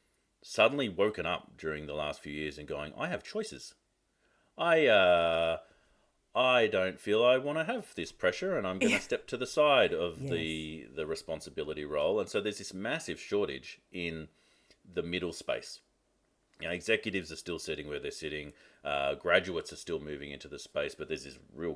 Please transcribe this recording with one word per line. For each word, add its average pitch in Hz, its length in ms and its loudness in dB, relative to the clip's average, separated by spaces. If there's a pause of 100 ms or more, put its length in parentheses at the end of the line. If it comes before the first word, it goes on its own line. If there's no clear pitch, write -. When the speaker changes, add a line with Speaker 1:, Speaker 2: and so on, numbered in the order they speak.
(420)
Speaker 1:
suddenly 123 460 2
woken 95 380 0
up - 300 -6
during 76 300 -6
the 73 80 -8
last 73 260 -4
few 73 120 -10
years 76 260 -6
and 76 100 -12
going, 76 280 -6
"I 156 120 -4
have - 160 -6
choices. - 500 -10 (800)
I, 165 300 6
uh, 85 720 6 (760)
I 123 320 6
don't 95 340 0
feel 107 240 4
I 127 140 8
wanna 147 260 -2
have 139 300 -6
this 82 180 -6
pressure, 160 460 0
and 98 80 -2
I'm 92 120 -2
gonna - 160 4
Speaker 2:
Yeah. - 60 0
Speaker 1:
step - 280 -4
to 127 80 -6
the 123 100 -4
side 135 480 6
of 87 340 -2
the, 80 560 -4
Speaker 2:
Yes. 57 120 -18
Speaker 1:
the 78 100 -2
responsibility 78 800 -6
role." 76 360 2
And 95 80 -4
so 104 120 0
there's 101 180 -4
this 95 160 -12
massive 104 460 -6
shortage 80 600 -4 (120)
in 80 360 -6 (640)
the 85 100 -2
middle 87 300 -2
space. - 480 -6 (800)
You 80 80 -6
know, 87 60 -2
executives 92 580 -2
are 80 40 -10
still 85 220 -6
sitting 76 300 -6
where 73 100 -6
they're 71 140 -6
sitting, 73 400 -8 (320)
uh, 71 300 0
graduates 87 580 0
are 80 40 -14
still 82 220 -6
moving 71 320 -10
into 71 180 -14
the 71 100 -14
space, 73 360 -4
but 76 140 -10
there's 69 160 -6
this 69 140 -16 (160)
real 80 220 -4